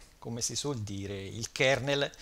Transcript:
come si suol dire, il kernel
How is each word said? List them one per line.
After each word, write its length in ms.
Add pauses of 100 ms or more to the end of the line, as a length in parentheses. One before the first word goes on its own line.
(180)
come 240
si 140
suol 240
dire, 420
il 300
kernel 600 (100)